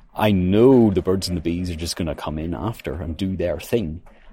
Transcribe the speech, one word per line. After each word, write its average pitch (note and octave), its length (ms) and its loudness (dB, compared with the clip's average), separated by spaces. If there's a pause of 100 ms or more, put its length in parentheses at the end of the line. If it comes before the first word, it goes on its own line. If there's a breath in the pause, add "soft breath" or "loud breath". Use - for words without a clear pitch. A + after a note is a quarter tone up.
(140 soft breath)
I G#2+ 180 2
know G#2+ 580 6
the F2+ 120 0
birds F#2 260 -2
and F2+ 80 -4
the D#2+ 60 -4
bees F2 280 -4
are E2 60 -8
just E2 200 -8
gonna D#2+ 180 -4
come D2+ 240 -8
in D#2+ 160 -6
after F2+ 400 -6
and E2 220 -8
do F#2+ 200 -4
their E2+ 240 -4
thing. F2 420 -4 (300 soft breath)